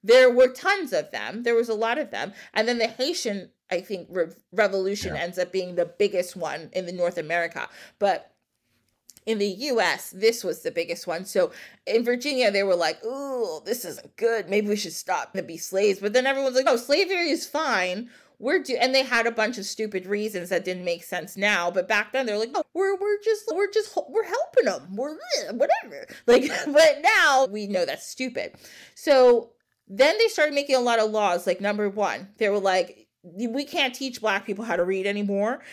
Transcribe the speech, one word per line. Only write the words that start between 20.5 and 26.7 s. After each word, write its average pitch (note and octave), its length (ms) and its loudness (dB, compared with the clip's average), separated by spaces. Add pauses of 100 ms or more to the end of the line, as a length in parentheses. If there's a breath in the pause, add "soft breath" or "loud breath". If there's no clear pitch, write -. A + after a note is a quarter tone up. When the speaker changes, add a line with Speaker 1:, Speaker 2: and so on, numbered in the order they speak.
Speaker 1:
didn't F3+ 180 -4
make F3 220 -4
sense F3+ 320 -8
now. F#3+ 340 2
But F#3 160 -2
back G#3+ 240 0
then, C4 140 -2
they're G#3 120 -2
like, A#3 160 -4
"Oh, E4 100 -2 (100)
we're, G4 240 0
we're G#4 260 -2
just, G#4+ 200 0 (120)
we're G4+ 160 0
just, - 260 -2 (120)
we're G#4 160 -2
helping A#4 420 0
'em. F3 300 -6
We're, C#4+ 160 -6
eh, E4+ 400 -6
whatever." C#4+ 520 -2 (220 loud breath)
Like, B3+ 320 6
<laughs> - 80 -6
but D4 340 6